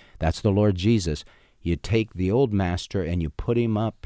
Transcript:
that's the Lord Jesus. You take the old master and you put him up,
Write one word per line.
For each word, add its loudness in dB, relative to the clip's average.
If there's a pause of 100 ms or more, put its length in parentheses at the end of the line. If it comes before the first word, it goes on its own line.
(200)
that's 0
the 2
Lord 4
Jesus. 0 (360)
You 0
take -2
the -2
old 2
master -2
and -2
you -4
put -2
him 0
up, -4